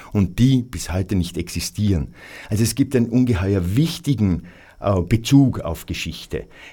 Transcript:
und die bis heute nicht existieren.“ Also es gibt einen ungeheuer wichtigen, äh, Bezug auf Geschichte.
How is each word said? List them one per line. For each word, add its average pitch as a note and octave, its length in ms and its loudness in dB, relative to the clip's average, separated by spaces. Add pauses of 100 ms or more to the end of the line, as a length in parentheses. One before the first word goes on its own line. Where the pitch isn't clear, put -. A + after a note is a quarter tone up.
(120)
und G2+ 260 0
die B2+ 240 4
bis - 300 -10
heute F#2+ 240 -2
nicht F2 200 -2
existieren.“ F2 800 -2 (340)
Also G#2+ 140 0
es - 140 0
gibt C#3 180 0
einen A#2+ 140 2
ungeheuer G2 680 0
wichtigen, B2+ 680 0 (360)
äh, G2 200 0
Bezug A2 600 4
auf E2 240 -6
Geschichte. - 600 -8 (280)